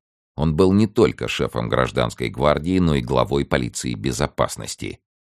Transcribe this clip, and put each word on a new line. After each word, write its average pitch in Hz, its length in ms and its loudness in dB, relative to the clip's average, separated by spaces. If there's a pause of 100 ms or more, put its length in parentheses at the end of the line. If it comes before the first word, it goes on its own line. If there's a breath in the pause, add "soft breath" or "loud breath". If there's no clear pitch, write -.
(360)
Он 78 200 0
был 95 180 6
не 107 120 4
только 71 420 0
шефом 58 420 -4
гражданской 60 600 0
гвардии, 73 500 0
но 82 160 4
и 67 60 2
главой 64 440 0
полиции 64 480 -4
безопасности, - 1080 -4 (280)